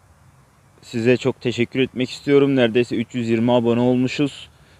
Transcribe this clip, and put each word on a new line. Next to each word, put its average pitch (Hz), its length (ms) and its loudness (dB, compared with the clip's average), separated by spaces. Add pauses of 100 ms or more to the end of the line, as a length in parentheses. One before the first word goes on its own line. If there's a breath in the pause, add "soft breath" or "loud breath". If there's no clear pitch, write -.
(840)
size 120 340 0
çok - 240 -4
teşekkür 120 400 -4
etmek 123 300 -4
istiyorum. 139 460 2
Neredeyse 120 400 0
üç 117 180 -6
yüz 117 140 -4
yirmi 117 240 0
abone 117 280 2
olmuşuz. 127 680 -2 (320 soft breath)